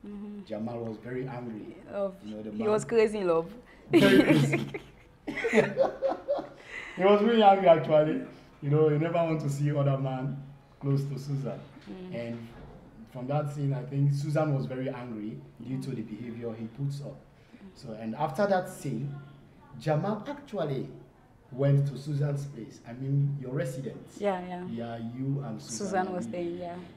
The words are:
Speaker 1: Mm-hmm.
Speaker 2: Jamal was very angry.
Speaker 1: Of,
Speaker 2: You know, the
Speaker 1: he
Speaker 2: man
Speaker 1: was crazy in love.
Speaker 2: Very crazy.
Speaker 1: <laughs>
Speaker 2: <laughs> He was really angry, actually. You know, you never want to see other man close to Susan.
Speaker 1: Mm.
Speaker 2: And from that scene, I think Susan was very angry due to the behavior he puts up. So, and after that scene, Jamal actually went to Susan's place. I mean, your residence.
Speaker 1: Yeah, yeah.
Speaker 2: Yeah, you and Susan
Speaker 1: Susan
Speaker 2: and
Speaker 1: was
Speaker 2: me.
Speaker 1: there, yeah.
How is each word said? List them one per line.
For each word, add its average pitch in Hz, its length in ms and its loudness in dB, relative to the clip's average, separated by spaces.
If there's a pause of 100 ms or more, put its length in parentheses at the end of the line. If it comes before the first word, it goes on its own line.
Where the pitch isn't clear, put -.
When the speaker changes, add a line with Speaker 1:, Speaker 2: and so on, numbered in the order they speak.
Speaker 1:
Mm-hmm. 202 440 -12
Speaker 2:
Jamal 113 320 -6
was 113 180 -8
very 127 300 -8
angry. 117 480 -10 (160)
Speaker 1:
Of, 196 240 -4 (100)
Speaker 2:
You 214 120 -10
know, 214 40 -10
the 214 100 -8
Speaker 1:
he 214 60 -8
Speaker 2:
man 214 140 0
Speaker 1:
was 214 140 0
crazy 214 340 2
in 185 80 0
love. 165 240 2 (400)
Speaker 2:
Very 190 320 8
crazy. 143 420 4
Speaker 1:
<laughs> - 160 -10 (720)
Speaker 2:
<laughs> - 680 2 (800)
He 180 60 4
was 202 180 8
really 226 180 6
angry, 196 280 8
actually. 151 520 6 (400)
You 143 80 -2
know, 156 200 6
you 147 100 2
never 170 160 0
want 165 260 2
to 143 80 -2
see 147 240 0
other 139 240 2
man 131 380 -4 (460)
close 139 240 0
to 139 120 -8
Susan. 113 400 -6 (320)
Speaker 1:
Mm. 185 240 -12
Speaker 2:
And 117 340 -8 (680)
from 127 140 -10
that 147 280 -2
scene, 139 180 0
I 139 100 -4
think 143 300 2
Susan 151 400 0
was 120 120 -2
very 131 240 -4
angry 120 480 -8 (280)
due 131 160 -6
to 135 100 -8
the 113 100 -6
behavior 113 580 -8
he 113 60 -8
puts 139 340 -6
up. 113 160 -12 (580)
So, - 200 -16
and 113 220 -8
after 156 320 0
that 185 200 2
scene, - 480 -6 (640)
Jamal 175 480 0
actually 170 640 -6 (640)
went 139 340 4
to - 100 -6
Susan's 143 500 -2
place. - 380 -14
I 120 60 -14
mean, 139 480 0
your 123 120 -8
residence. - 680 -6
Speaker 1:
Yeah, 196 260 0
yeah. 180 240 -8
Speaker 2:
Yeah, 117 280 -6
you 131 500 -4
and 107 140 -8
Susan - 240 -10
Speaker 1:
Susan 185 220 0
Speaker 2:
and 185 80 -6
Speaker 1:
was 175 120 -4
Speaker 2:
me. - 40 -10
Speaker 1:
there, 175 360 -6
yeah. 170 80 -8 (220)